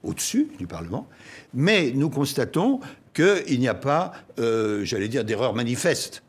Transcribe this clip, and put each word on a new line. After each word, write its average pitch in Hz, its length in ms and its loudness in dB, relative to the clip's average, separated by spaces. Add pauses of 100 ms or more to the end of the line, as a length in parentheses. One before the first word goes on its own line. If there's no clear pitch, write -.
au-dessus 285 440 0 (100)
du 90 80 -8
Parlement, 85 420 -8 (460)
mais 156 400 4
nous 143 160 2
constatons 147 680 0 (340)
qu'il 165 440 4
n'y 127 100 2
a 107 60 2
pas, 151 380 0 (260)
euh, 110 460 0
j'allais 101 240 -2
dire, 120 160 -2
d'erreur 110 300 0
manifeste. 123 760 -2